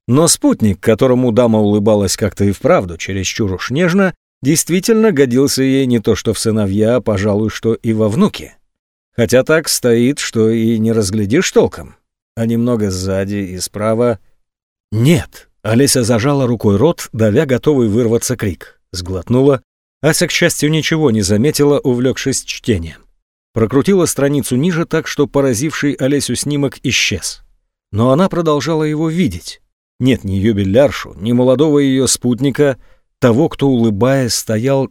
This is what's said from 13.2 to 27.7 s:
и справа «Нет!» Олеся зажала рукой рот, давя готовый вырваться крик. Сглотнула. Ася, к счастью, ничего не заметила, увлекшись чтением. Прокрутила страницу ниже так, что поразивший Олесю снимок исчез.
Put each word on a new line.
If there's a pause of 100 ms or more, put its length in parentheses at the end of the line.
и
справа (760)
«Нет!» (140)
Олеся
зажала
рукой
рот,
давя
готовый
вырваться
крик. (120)
Сглотнула. (380)
Ася,
к
счастью,
ничего
не
заметила,
увлекшись
чтением. (480)
Прокрутила
страницу
ниже
так,
что
поразивший
Олесю
снимок
исчез. (500)